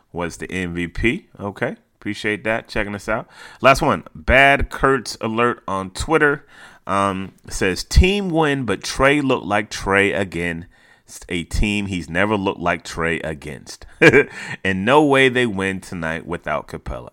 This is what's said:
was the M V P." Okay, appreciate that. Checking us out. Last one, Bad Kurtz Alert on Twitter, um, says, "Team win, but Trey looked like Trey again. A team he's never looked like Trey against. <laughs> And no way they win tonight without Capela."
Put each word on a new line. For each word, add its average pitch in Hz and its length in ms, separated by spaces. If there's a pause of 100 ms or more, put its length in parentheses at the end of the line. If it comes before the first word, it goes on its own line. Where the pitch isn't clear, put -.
(120)
was 85 260
the - 140
M 90 240
V 87 120
P." 120 420 (100)
Okay, 120 380 (180)
appreciate 104 480
that. 110 240
Checking 104 260
us 101 160
out. 113 180 (340)
Last 135 200
one, 110 220 (100)
Bad - 560
Kurtz 135 500
Alert 117 480
on 95 220
Twitter, 147 560 (400)
um, 98 480 (160)
says, 92 340
"Team 190 460
win, 147 360
but 95 180
Trey 139 360
looked 131 280
like 107 240
Trey 98 400
again. 85 560 (600)
A 85 160
team 104 440
he's 85 220
never 101 280
looked 95 240
like 87 240
Trey 82 340
against. 69 680 (140)
<laughs> 151 640
And 95 220
no 147 180
way 135 240
they 123 180
win 95 360
tonight 82 440
without 78 440
Capela." 64 440